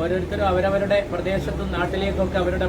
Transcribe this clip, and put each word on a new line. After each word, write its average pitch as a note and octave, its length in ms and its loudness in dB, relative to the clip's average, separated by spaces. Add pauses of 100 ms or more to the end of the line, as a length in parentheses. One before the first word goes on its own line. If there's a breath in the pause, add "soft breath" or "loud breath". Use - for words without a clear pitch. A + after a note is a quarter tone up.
ഓരോരുത്തരും F#3 500 0
അവരവരുടെ G3 480 2 (140)
പ്രദേശത്തും F#3 640 -2
നാട്ടിലേക്കൊക്കെ F#3+ 640 0
അവരുടെ F3+ 280 0